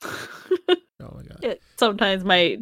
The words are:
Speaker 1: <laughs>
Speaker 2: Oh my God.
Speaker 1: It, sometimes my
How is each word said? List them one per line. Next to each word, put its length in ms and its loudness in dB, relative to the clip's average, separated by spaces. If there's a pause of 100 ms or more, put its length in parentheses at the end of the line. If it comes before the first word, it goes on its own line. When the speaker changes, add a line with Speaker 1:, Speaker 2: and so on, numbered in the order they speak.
Speaker 1:
<laughs> 80 -12 (920)
Speaker 2:
Oh 120 -18
my 80 -18
God. 180 -20
Speaker 1:
It, 180 -6 (180)
sometimes 440 2
my 400 4